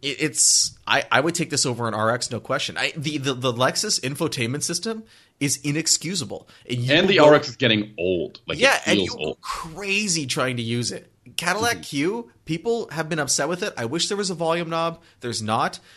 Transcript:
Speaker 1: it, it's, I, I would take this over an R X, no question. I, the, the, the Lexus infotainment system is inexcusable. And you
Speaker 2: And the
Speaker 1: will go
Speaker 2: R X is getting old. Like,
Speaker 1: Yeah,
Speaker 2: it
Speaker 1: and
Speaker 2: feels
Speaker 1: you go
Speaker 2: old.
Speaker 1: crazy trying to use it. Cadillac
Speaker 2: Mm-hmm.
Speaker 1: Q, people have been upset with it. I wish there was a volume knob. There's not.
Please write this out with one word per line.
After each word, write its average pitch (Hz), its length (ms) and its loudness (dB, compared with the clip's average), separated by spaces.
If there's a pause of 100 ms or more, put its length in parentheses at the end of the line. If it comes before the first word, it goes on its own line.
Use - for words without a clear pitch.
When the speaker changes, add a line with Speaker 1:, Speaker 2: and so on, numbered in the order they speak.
Speaker 1:
it, 139 180 -4
it's, - 560 2 (100)
I, 120 240 4
I 120 100 6
would 160 140 2
take 156 140 -2
this 139 160 0
over 117 240 -2
an 107 60 -2
R 110 160 2
X, 120 200 -2
no 113 80 -4
question. 131 380 -4
I, 135 180 0
the, 151 220 -4
the, 135 160 -2
the 127 220 0
Lexus 143 460 0
infotainment 135 640 -4
system 220 400 -6 (360)
is 139 240 0
inexcusable. 147 840 -2 (200)
And 123 120 -4
you 131 140 2
Speaker 2:
And 185 140 6
the 190 100 6
Speaker 1:
will 151 100 10
go - 20 12
Speaker 2:
R 151 60 10
X - 120 2
is 120 80 -14
getting 110 420 2
old. 87 480 -2
Like, 156 140 -4
Speaker 1:
Yeah, 254 160 4
Speaker 2:
it - 120 -4
Speaker 1:
and 175 100 4
Speaker 2:
feels 185 100 0
Speaker 1:
you - 80 -8
go - 120 -6
Speaker 2:
old. - 120 -6
Speaker 1:
crazy 185 840 -4
trying 127 320 -2
to 120 40 -2
use 117 300 -2
it. - 160 -12 (280)
Cadillac 214 420 0
Speaker 2:
Mm-hmm. - 40 -16
Speaker 1:
Q, 190 480 -2 (140)
people 220 460 -2
have 156 180 -6
been 165 120 -4
upset 139 280 0
with 180 140 -4
it. 208 140 -4
I 117 100 -4
wish 160 220 -2
there 208 80 -4
was 196 140 -2
a 185 40 -6
volume 165 360 -2
knob. 165 300 -2 (200)
There's 113 220 -6
not. 117 360 0 (180)